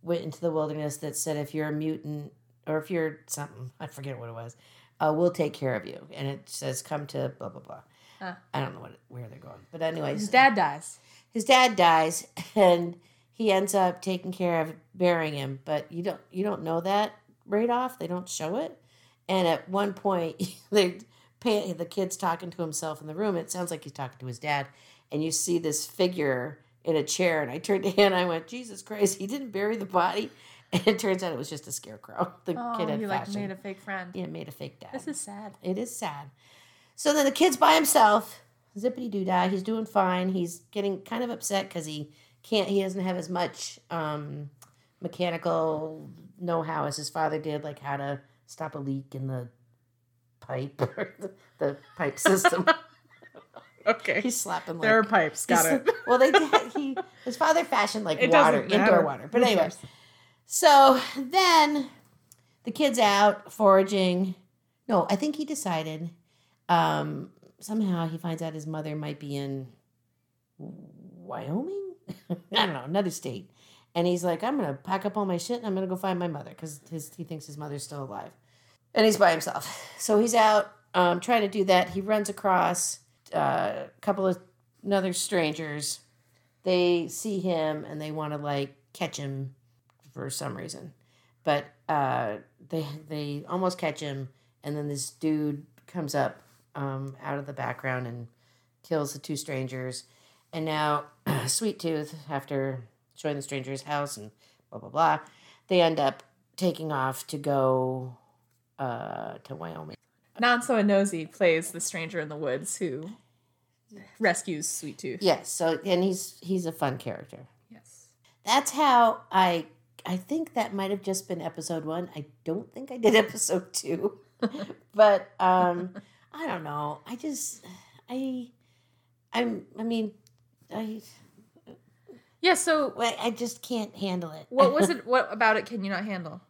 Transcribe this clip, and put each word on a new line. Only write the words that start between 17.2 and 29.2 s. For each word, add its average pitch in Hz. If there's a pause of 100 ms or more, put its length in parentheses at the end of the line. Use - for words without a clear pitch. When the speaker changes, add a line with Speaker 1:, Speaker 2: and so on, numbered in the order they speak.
Speaker 1:
right 214
off. 247
They 165
don't 180
show 160
it. 302 (500)
And 185
at 165
one 196
point, 180 (220)
<laughs> -
they 180 (420)
pan, 208
the 170
kid's 185
talking 170
to 175
himself 156
in 156
the 156
room. 196
It 160
sounds 180
like 156
he's 135
talking 131
to 127
his 120
dad. 143 (460)
And 151
you 160
see 170
this 156
figure 151 (240)
in 160
a 151
chair. 165
And 131
I 143
turned 196
to 196
Hannah, 190
I 180
went, 165
"Jesus 233
Christ, 202
he 196